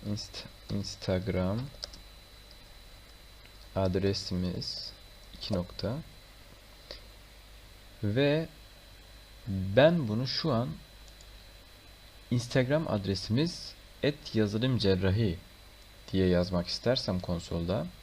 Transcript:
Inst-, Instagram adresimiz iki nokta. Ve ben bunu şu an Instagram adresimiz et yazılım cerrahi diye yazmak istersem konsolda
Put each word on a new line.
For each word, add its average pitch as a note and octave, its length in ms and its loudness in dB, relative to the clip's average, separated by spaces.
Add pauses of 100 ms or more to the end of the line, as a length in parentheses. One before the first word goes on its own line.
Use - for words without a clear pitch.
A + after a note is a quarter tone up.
Inst-, - 400 -8 (240)
Instagram F#2+ 920 -2 (2250)
adresimiz F#2+ 1160 0 (420)
iki - 200 -6
nokta. F#2 420 -4 (2000)
Ve C#3+ 440 2 (1000)
ben A2 600 4
bunu A2+ 200 0
şu - 240 -2
an B2 180 2 (1600)
Instagram C3 560 2
adresimiz G#2+ 840 -2 (300)
et - 320 -2
yazılım A2 420 2
cerrahi F#2+ 600 4 (720)
diye F#2+ 160 4
yazmak F2+ 400 4
istersem - 520 0
konsolda F2+ 680 -2 (160)